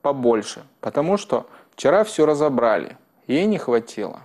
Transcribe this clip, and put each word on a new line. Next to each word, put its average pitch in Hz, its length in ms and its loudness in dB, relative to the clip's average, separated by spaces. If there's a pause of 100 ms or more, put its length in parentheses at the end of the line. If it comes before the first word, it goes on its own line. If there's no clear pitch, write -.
побольше, 120 640 0 (160)
потому 160 360 -2
что 131 300 -4 (240)
вчера 170 340 2
все 160 220 2
разобрали, 127 680 0 (300)
ей 156 200 0
не 214 120 0
хватило. 113 640 -4